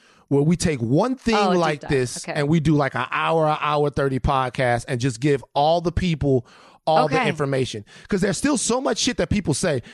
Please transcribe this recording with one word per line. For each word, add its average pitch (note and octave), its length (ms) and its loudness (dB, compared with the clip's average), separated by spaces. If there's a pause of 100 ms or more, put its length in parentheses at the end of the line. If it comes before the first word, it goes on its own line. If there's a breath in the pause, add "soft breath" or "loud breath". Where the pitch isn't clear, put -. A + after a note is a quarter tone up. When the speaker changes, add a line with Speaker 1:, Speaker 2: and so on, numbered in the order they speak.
(280 soft breath)
Speaker 1:
where C#3+ 140 4
we E3 140 4
take D3+ 240 -2
one E3+ 360 2
thing A3+ 200 0
Speaker 2:
Oh, G3+ 140 2
a F3+ 40 2
deep F3 60 2
Speaker 1:
like D3+ 200 -2
Speaker 2:
dive. - 100 -12
Speaker 1:
this B2+ 340 -2
Speaker 2:
Okay. D#3 140 -6
Speaker 1:
and C#3+ 100 -2
we E3 120 4
do, D3+ 140 2
like, C#3+ 200 0
an B2 160 -4
hour, D#3 380 0
an D3+ 120 0
hour D3 300 0
thirty C#3 300 -2
podcast B2+ 680 0
and B2+ 140 -4
just A#2+ 200 -2
give C#3 220 2 (120)
all D#3+ 260 2
the E3+ 120 -2
people C#3+ 540 0 (420 loud breath)
all D#3 200 4
the D#3+ 80 0
Speaker 2:
Okay. - 120 0
Speaker 1:
information. C3+ 560 -4 (240 loud breath)
'Cause G3 120 -2
there's F#3+ 180 0
still C#4+ 180 0
so A#3 240 -2
much C4 180 -2
shit - 200 -2
that F3+ 100 -2
people F3 260 -2
say. D3 280 -2 (120 loud breath)